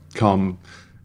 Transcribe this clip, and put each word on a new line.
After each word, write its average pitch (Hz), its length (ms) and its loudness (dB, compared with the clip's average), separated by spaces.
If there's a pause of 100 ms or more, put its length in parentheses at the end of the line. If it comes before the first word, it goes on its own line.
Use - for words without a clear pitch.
(140)
com 95 440 0 (460)